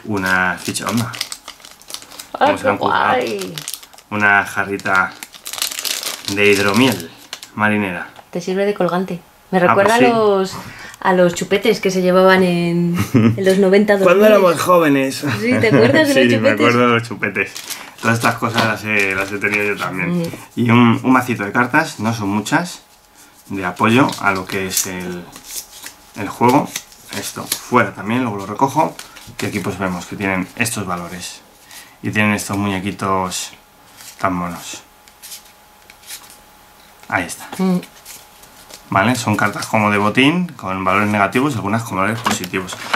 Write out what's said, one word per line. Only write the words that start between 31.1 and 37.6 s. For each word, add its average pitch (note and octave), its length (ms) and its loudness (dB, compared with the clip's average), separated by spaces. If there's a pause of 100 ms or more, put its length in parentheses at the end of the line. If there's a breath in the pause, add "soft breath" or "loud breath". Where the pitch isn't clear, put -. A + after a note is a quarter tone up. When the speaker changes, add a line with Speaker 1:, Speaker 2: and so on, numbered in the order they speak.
Speaker 1:
Y A#2 100 -6
tienen G#2+ 240 2
estos G2+ 220 -4
muñequitos F#2+ 920 -4 (720)
tan F#2+ 140 -2
monos. F2 480 -8 (2250)
Ahí G2 160 -2
está. - 240 -14 (100)
Speaker 2:
Mm. F#3 200 2 (1120)